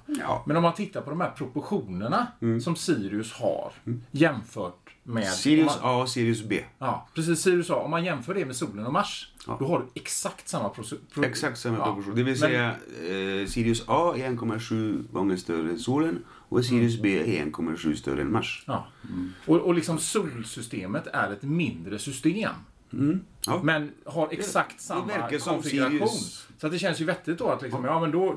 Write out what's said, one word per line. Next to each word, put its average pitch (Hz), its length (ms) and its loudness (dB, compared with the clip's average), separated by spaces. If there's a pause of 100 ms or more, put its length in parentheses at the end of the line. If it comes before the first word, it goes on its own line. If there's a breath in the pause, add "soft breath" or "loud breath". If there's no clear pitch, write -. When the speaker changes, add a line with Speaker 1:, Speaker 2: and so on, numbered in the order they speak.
Speaker 1:
Ja. - 400 -2
Speaker 2:
Men 147 100 2
om 170 60 4
man 170 120 4
tittar 185 260 -6
på 120 100 -10
de 160 100 -4
här 160 100 -2
proportionerna 143 960 -2 (140)
Speaker 1:
Mm. 113 200 2
Speaker 2:
som 165 160 0
Sirius 107 560 0
har 95 400 -2 (120)
Speaker 1:
Mm. 120 260 -4
Speaker 2:
jämfört 117 720 0 (220)
med, 113 220 0
Speaker 1:
Sirius 143 480 6
Speaker 2:
om 123 60 -6
man 127 120 2
Speaker 1:
A 123 80 4
och 127 60 0
Sirius 117 340 2
B. 101 180 0 (180)
Speaker 2:
Ja, 113 360 -4
precis, 165 260 2
Sirius 175 300 4
A. 156 40 4
Om 131 160 0
man 165 140 0
jämför 170 300 -4
det 190 120 0
med 127 100 -8
solen 104 300 -4
och 127 60 -2
Mars, - 400 -2 (140)
Speaker 1:
Ja. - 140 -6
Speaker 2:
då 139 60 0
har 160 120 2
du 123 60 -2 (160)
exakt - 480 -6
samma 117 200 -2
proce-, 113 280 -8 (180)
pro-, 143 100 2
Speaker 1:
Exakt 123 340 -2
samma 113 200 0
Speaker 2:
ja. 113 60 0
Speaker 1:
proportion. 101 300 -2
Det 117 80 4
vill - 20 4
Speaker 2:
Men 131 120 2
Speaker 1:
säga, 120 340 4
eh, 95 760 -4
Sirius 113 400 2
A 160 300 4
är 131 100 -2
en 127 100 -2
komma 117 240 -2
sju 110 520 -2
gånger 92 240 2
större 82 340 -2
än 85 80 -2
solen 156 400 0 (100)
och - 360 -2
Sirius 120 340 4
Speaker 2:
Mm. 104 40 -2
Speaker 1:
B 98 360 2
är 76 40 0
en 76 100 -2
komma 80 240 -2
sju 78 200 0
större 69 240 -2
än 69 120 0
Mars. - 340 -2
Speaker 2:
Ja. 123 200 -4 (260)
Speaker 3:
Mm. 92 200 -6 (140)
Speaker 2:
Och, 156 140 6
och 175 140 4
liksom 165 240 2
solsystemet 123 1120 -4
är 101 200 0
ett 101 100 -8
mindre 110 560 -2
system. 165 540 0 (400)
Speaker 1:
Mm. 165 280 2 (260)
Ja. 151 160 2
Speaker 2:
Men 151 280 2 (160)
har 151 220 0
Speaker 1:
Det, - 80 -4
Speaker 2:
exakt 190 420 0
Speaker 1:
det - 60 -16
Speaker 2:
samma 175 220 -4
Speaker 1:
verkar 151 320 -2
som 165 160 0
Speaker 2:
konfiguration. 147 540 2
Speaker 1:
Sirius - 380 -4 (140)
Speaker 2:
Så 156 60 -4
att 156 60 0
det 175 60 -2
känns 165 220 0
ju 160 40 0
vettigt 170 340 -2
då 220 100 0
att 127 140 0
liksom, 127 220 -4
Speaker 1:
Ja. 135 60 0
Speaker 2:
ja, 165 100 4
men 165 100 2
då, 175 260 4